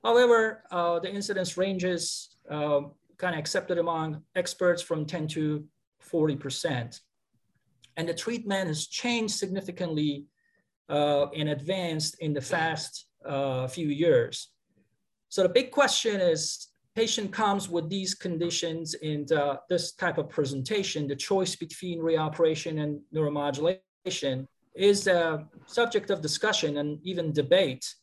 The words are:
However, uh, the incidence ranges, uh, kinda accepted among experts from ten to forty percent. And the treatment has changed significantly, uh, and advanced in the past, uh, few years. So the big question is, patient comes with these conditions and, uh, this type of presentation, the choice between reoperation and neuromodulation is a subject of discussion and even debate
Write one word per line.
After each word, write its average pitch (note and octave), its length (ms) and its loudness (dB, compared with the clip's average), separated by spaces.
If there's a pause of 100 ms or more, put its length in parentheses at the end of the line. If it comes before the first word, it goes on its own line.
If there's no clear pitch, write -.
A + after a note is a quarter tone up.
However, A#3 680 6
uh, E3+ 280 0
the F3+ 140 -4
incidence G3 460 -4
ranges, F3+ 800 -2 (120)
uh, D3 300 0 (380)
kinda F3+ 180 -2
accepted F3 400 -2
among D#3+ 480 -2 (100)
experts F3 460 0
from D#3 240 -4
ten D#3 240 -6
to D3+ 400 -2 (320)
forty D#3 360 0
percent. C3 640 -6 (960)
And E3 100 -4
the E3+ 60 -4
treatment G3 560 -4
has D3+ 180 -4
changed A#3 480 -4
significantly, E3+ 920 -4 (640)
uh, D3 400 2
and D3+ 180 -2
advanced D#3 720 -2
in D3+ 140 -2
the C#3 80 -2
past, D#3+ 640 -4 (180)
uh, C3+ 440 -2
few D#3+ 200 -4
years. C#3+ 600 2 (800)
So G3 120 2
the F3+ 60 6
big B3+ 220 8
question A3+ 500 4
is, D#3+ 480 2 (260)
patient A3 380 0
comes G3+ 380 2
with E3 180 0
these F#3+ 260 -2
conditions E3 880 -4
and, D3+ 300 -2
uh, C#3+ 240 2 (140)
this E3+ 220 0
type E3+ 260 -2
of D3+ 100 -2
presentation, D3 800 -2
the C#3 80 -4
choice F#3 400 0
between E3+ 440 -8
reoperation D#3 800 0
and D3 200 -4 (120)
neuromodulation D3 1300 -2 (280)
is G3 320 4
a E3 420 2 (180)
subject A#3 440 0
of F#3 100 0
discussion D#3 560 0
and D3 260 -4
even E3+ 300 -4
debate D3 720 2